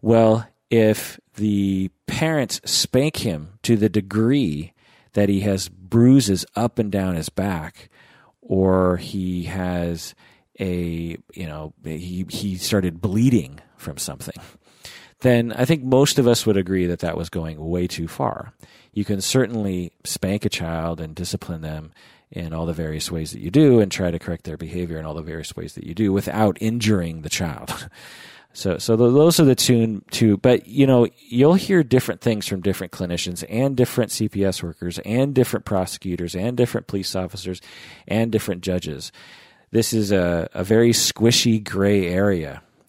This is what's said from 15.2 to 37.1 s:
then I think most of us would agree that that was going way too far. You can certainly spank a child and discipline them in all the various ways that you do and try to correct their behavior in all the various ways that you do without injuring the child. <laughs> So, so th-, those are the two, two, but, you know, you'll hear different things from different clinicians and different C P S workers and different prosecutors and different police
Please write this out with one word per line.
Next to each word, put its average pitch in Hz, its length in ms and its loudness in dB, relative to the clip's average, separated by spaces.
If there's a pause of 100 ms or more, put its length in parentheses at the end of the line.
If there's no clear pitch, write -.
then 117 320 2
I 123 120 0
think 147 200 0
most 131 340 4
of 131 80 4
us 120 180 4
would 107 120 4
agree 92 300 0
that 87 140 -2
that 82 160 -4
was 85 120 -6
going 80 360 -8
way 90 220 -2
too - 220 -6
far. - 460 -6 (380)
You 104 120 -4
can 101 160 -4
certainly 101 720 -2 (100)
spank 101 420 -4
a 104 60 0
child 82 500 -6
and 78 140 -12
discipline 85 460 -8
them 78 320 -10 (400)
in 82 200 -10
all 82 140 -4
the 85 60 -4
various 78 400 -6
ways 80 180 -6
that - 100 -14
you 87 120 -8
do 135 260 6
and 101 140 2
try 90 180 -2
to 85 80 -4
correct 85 240 -8
their 80 140 -10
behavior 82 420 -8
in 80 60 -10
all 78 100 -8
the 82 80 -10
various 78 320 -12
ways 80 200 -12
that - 100 -14
you 80 100 -12
do 101 180 2
without 101 480 0
injuring 104 600 -2
the 78 80 -8
child. - 640 -6
<laughs> - 40 -20 (560)
So, 92 240 -4
so 113 180 0
th-, 120 160 6
those 156 280 6
are 165 40 8
the 131 120 6
two, 113 460 2 (100)
two, 107 240 4
but, 123 320 2
you 135 180 4
know, 123 220 6 (100)
you'll 135 360 4
hear 190 280 4
different 123 380 0
things 107 260 0
from 95 160 -6
different 95 300 -2
clinicians 87 580 -6
and 131 260 0
different 123 360 2
C 107 160 -2
P 98 160 -2
S 95 180 -2
workers 85 380 -8
and 131 340 -2
different 123 320 0
prosecutors 90 720 -4
and 117 200 -4
different 120 300 -2
police 98 300 -6